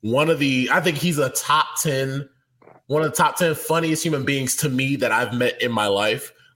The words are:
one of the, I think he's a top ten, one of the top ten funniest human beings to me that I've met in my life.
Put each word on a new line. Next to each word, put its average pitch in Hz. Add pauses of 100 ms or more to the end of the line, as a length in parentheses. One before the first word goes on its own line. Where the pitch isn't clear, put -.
one 135
of 156
the, 131
I 180
think 165
he's 165
a 131
top - (160)
ten, 135 (580)
one 151
of 156
the -
top 170
ten 165
funniest 160
human 147
beings 135
to 151
me 135
that 120
I've 113
met 120
in 123
my 107
life. 104 (240)